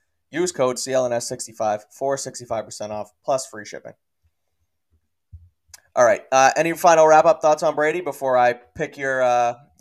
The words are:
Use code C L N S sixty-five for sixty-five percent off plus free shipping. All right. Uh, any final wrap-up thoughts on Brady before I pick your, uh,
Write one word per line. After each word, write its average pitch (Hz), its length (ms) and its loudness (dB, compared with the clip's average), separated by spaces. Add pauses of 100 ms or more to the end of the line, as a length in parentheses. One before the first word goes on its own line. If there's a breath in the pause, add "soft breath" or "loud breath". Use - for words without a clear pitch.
(320)
Use 175 220 -4
code 127 260 -2
C 131 140 -8
L 127 120 0
N 123 60 -2
S 120 160 -4
sixty-five 110 640 -6
for 139 240 -6
sixty-five 123 480 -10
percent 107 300 -12
off 104 180 -10 (140)
plus 135 220 -4
free 107 180 -16
shipping. - 280 -18 (2000 soft breath)
All 123 120 2
right. 107 160 2 (100)
Uh, 131 240 4
any 165 160 0
final 160 360 4
wrap-up 156 340 4
thoughts 151 220 2
on 156 120 -2
Brady 156 240 -2
before 135 380 -4
I 123 160 4
pick - 440 -12
your, 135 260 -4
uh, 120 320 0 (260)